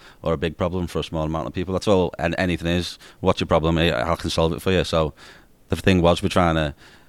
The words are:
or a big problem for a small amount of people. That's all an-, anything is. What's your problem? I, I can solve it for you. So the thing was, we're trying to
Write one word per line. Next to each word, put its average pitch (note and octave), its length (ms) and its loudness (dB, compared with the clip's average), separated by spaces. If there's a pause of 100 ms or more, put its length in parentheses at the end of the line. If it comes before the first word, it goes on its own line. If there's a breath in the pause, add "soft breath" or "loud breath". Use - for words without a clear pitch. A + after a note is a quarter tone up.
(220 loud breath)
or E2 120 -2
a D#2 40 0
big D#2+ 180 -4
problem F2+ 300 -2
for D#2+ 140 -6
a D2 40 -2
small D#2+ 200 -4
amount D#2 240 -4
of C#2+ 60 -10
people. F#2 200 -4
That's F2+ 140 -4
all F#2 320 4
an-, E2 160 -2
anything E2+ 320 -2
is. F2 320 -2 (220 loud breath)
What's F#2 180 2
your F2+ 80 -2
problem? E2 320 2
I, D#2 320 0
I E2 60 0
can - 120 -6
solve E2 240 0
it - 80 -8
for F#2+ 100 -2
you. F2 120 2
So D#2+ 320 -2 (540 loud breath)
the - 80 -2
thing F#2 260 4
was, F2 180 4
we're F#2+ 80 0
trying E2+ 260 2
to D2+ 200 -2 (340 soft breath)